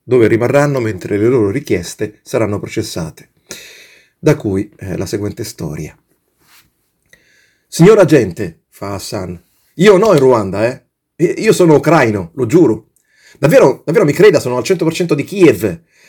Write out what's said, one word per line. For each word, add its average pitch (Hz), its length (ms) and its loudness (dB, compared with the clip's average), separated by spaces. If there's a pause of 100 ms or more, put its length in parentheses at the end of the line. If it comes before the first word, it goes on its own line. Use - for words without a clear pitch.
dove 117 240 2
rimarranno 127 520 0
mentre 104 380 -6
le 107 100 0
loro 117 220 0
richieste 104 720 -6
saranno 104 380 -4
processate." - 680 -10 (880)
Da 151 160 0
cui, 98 420 -6
eh, 95 180 -10
la 90 120 -6
seguente 104 360 -8
storia. 78 540 -12 (1700)
"Signor 202 300 6
agente", 113 720 0
fa 101 240 -12
Hassan, 92 480 -10 (360)
"io 190 200 6
no 208 160 2
in 151 60 2
Ruanda, 110 480 2
eh. - 160 -8 (320)
I-, 151 260 -2
io 180 120 2
sono 170 200 4
ucraino, 123 600 2
lo 127 100 -4
giuro. 117 440 0 (500)
Davvero, 147 440 2
davvero 180 220 0
mi 139 80 0
creda, 180 260 4
sono 123 180 -4
al 123 60 -4
cento 180 220 -2
per 165 80 0
cento 170 220 -2
di 139 80 -2
Kiev. 110 580 0 (280)